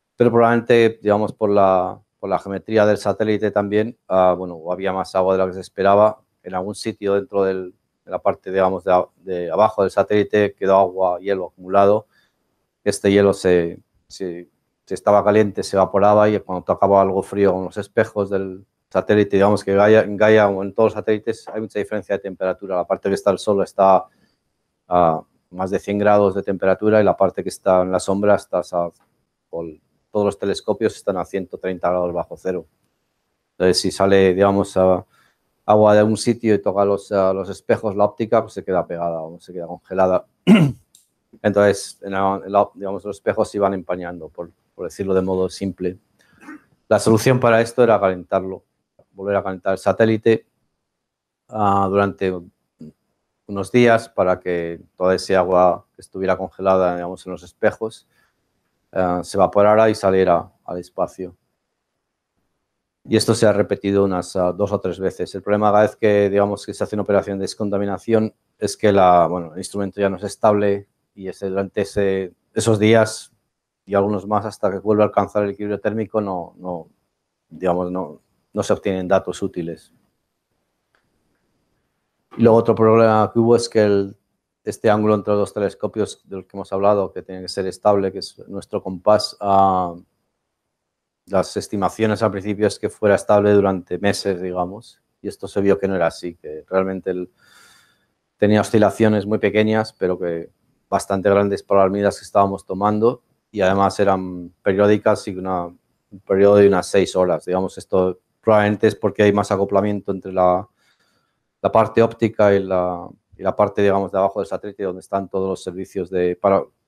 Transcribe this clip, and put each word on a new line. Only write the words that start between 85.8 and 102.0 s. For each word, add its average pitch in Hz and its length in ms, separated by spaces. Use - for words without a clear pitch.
del 95 200
que - 100
hemos 98 160
hablado, 98 400
que 92 80
tiene 92 220
que 90 40
ser 95 200
estable, 98 440
que 95 80
es - 180
nuestro 98 340
compás, 95 580
ah, 95 560
las 95 280
estimaciones 101 640
al 110 100
principio 101 360
es - 100
que 104 120
fuera 101 260
estable 104 380
durante 95 460
meses, 98 420
digamos, 90 600
y 98 60
esto 98 200
se 98 140
vio 98 180
que 98 80
no 98 80
era 85 120
así, 85 280
que 76 320
realmente 95 440
el, 90 200
tenía 104 240
oscilaciones 107 640
muy 107 120
pequeñas, 107 560
pero 92 260
que 85 320
bastante 95 420
grandes 101 340
para 98 200
las 95 80
medidas 101 280